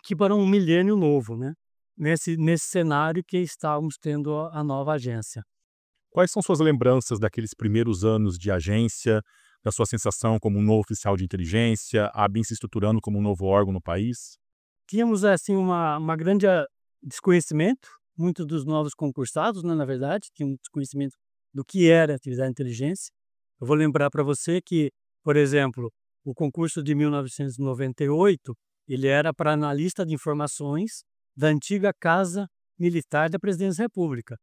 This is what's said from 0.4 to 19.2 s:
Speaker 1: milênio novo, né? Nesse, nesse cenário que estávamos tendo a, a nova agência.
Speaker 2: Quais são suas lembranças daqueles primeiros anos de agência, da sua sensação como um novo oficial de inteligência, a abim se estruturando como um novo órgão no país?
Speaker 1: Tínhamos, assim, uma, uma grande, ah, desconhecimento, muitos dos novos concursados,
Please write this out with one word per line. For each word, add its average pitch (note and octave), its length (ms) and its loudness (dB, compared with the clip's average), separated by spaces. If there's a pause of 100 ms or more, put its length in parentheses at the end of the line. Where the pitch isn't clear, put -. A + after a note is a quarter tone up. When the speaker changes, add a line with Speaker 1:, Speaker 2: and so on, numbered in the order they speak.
Speaker 1:
milênio F#3+ 480 4
novo, D3 400 2
né? C3 200 -8 (420)
Nesse, D#3+ 380 0
nesse D#3+ 300 2
cenário D#3+ 600 0
que - 120 -4
estávamos D#3 600 -4
tendo D3 380 -4
a, D#3 240 -8
a D3+ 60 -2
nova C#3 260 -2
agência. A#2+ 500 -6 (680)
Speaker 2:
Quais F3+ 200 2
são G#3+ 120 -2
suas F3 180 2
lembranças B2+ 600 4
daqueles G#2+ 340 -4
primeiros A2 500 0
anos G#2+ 340 2
de F#2 140 -4
agência, G#2 720 0 (420)
da G#2+ 80 -2
sua A2 140 0
sensação A2 520 0
como G#2 220 0
um - 20 2
novo G#2+ 200 4
oficial G2+ 340 -2
de F#2 80 -4
inteligência, G#2 840 0
a G#2+ 180 -2
abim G#2 180 0
se A2+ 100 -6
estruturando G#2+ 460 -2
como G#2 180 -4
um G2+ 40 0
novo G2 240 -2
órgão G2 280 2
no F2+ 80 -4
país? G2+ 560 -6 (480)
Speaker 1:
Tínhamos, G#3+ 380 0
assim, G3 320 2
uma, F3 420 0
uma D#3+ 200 -2
grande, F#3+ 280 2
ah, F3 200 4 (360)
desconhecimento, E3+ 840 0 (300)
muitos E3+ 280 -2
dos D3 200 -4
novos D3+ 280 -2
concursados, D#3 720 -4